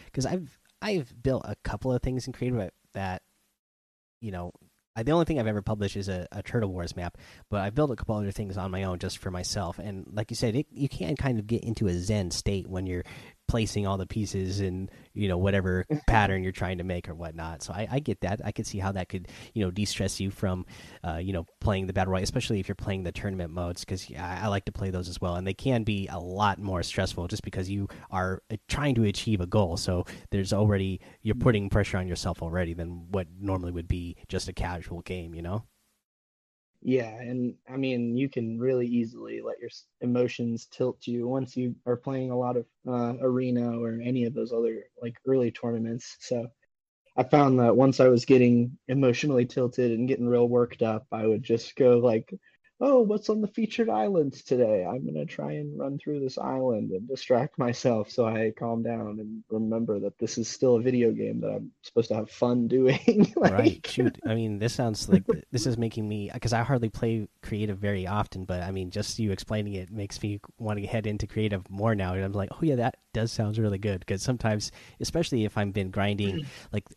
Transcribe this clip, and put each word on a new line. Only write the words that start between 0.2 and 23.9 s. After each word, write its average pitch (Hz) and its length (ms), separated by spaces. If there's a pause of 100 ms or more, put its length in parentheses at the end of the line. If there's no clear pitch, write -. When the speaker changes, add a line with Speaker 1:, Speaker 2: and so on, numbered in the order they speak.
Speaker 1:
I've, - 320 (240)
I've 175 400
built 127 240
a 101 180
couple - 280
of 123 100
things 127 260
in 127 60
creative 120 380 (220)
that, 95 300 (960)
you 113 100
know, 87 200 (440)
I, 113 80
the 127 80
only 170 140
thing 156 140
I've 110 80
ever 104 140
published 104 340
is 101 140
a, 90 220
a 101 120
Turtle 110 280
Wars 87 240
map, 87 220 (320)
but 104 120
I've 104 140
built 147 160
a 113 40
couple - 200
other 101 160
things 98 260
on 92 140
my 92 120
own 92 160
just 92 200
for 95 120
myself. 90 480
And 95 320
like 107 200
you 117 40
said, 113 200
it, 147 160
you 135 180
can 156 260
kind 131 240
of 104 80
get 113 160
into 110 240
a 90 60
zen 92 380
state 98 360
when 92 200
you're 90 160 (440)
placing 107 400
all 98 100
the 92 80
pieces 95 560
in, 92 280 (240)
you 104 140
know, 90 100
whatever 92 520
Speaker 2:
<laughs> 147 160
Speaker 1:
pattern 98 380
you're 92 80
trying 92 280
to 87 40
make 90 260
or 82 60
whatnot. 82 480
So - 100
I, 107 160
I 131 100
get 131 220
that. 95 220
I 101 80
could 107 160
see - 100
how 98 140
that 92 180
could, 92 180 (260)
you 110 100
know, 90 80
de-stress 98 480
you 98 120
from, 92 340 (380)
uh, 80 140
you 90 160
know, 85 120 (140)
playing 95 280
the 92 60
battle 92 180
royale, 92 120
especially 113 360
if 92 80
you're 98 80
playing 95 280
the 87 80
tournament 92 400
modes, 87 340
'cause, - 240